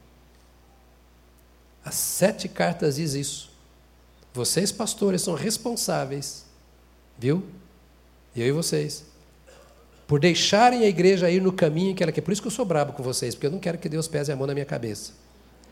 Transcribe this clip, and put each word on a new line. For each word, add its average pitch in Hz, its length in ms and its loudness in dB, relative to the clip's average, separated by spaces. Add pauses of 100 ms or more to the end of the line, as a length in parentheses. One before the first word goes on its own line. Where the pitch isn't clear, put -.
(1800)
As - 100 -10
sete - 540 0
cartas 170 480 0
diz 151 180 -4
isso. - 380 -8 (800)
Vocês, 160 400 0
pastores, 196 500 0
são 180 120 -2
responsáveis, 151 1080 -4 (720)
viu? 143 280 0 (920)
Eu 117 140 0
e - 20 4
vocês. 151 540 -2 (1000)
Por 143 140 2
deixarem 208 640 6
a 220 40 8
igreja 180 440 4
ir 185 100 4
no 190 100 2
caminho 180 440 2
que 180 80 -2
ela - 100 2
quer. - 80 -4
Por 175 120 -2
isso 208 100 -4
que 254 60 -8
eu - 40 -4
sou 254 120 -2
brabo 151 280 0
com 131 100 -10
vocês, 123 320 -4
porque - 120 -4
eu 139 40 -2
não 190 80 -4
quero 175 200 -4
que - 100 -8
Deus 156 180 -4
pese 147 240 -4
a 139 60 -4
mão 135 100 -4
na 143 60 -2
minha 143 140 -4
cabeça. 117 460 -8 (580)